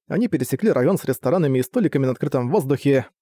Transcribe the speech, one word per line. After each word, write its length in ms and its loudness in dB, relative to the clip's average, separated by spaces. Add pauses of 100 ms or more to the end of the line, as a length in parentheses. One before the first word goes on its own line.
они 220 -2
пересекли 420 0
район 280 2
с 60 -8
ресторанами 540 0
и 40 2
столиками 440 0
на 60 0
открытом 360 -2
воздухе. 600 0 (140)